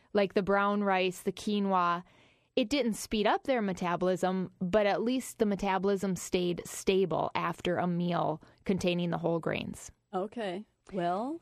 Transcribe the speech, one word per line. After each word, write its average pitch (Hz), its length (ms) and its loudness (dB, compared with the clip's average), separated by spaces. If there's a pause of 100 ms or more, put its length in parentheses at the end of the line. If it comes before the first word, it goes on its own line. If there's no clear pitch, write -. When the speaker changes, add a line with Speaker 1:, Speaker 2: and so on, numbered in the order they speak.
(140)
Speaker 1:
like 202 200 2
the 202 100 2
brown 202 400 2
rice, 185 380 2
the 196 100 -4
quinoa. 185 720 0 (540)
It 247 120 2
didn't 247 240 2
speed 208 320 -2
up 311 200 2
their 247 160 2
metabolism, 180 920 0 (100)
but 196 240 4
at 196 160 2
least 247 380 -2
the 220 60 2
metabolism 190 720 0
stayed 175 480 -2
stable 180 680 0
after 170 440 -2
a 180 100 2
meal 170 540 0 (240)
containing 175 440 0
the 165 80 -2
whole 165 220 0
grains. - 500 -6 (240)
Speaker 2:
Okay. 202 520 -6 (280)
Well, 196 480 -2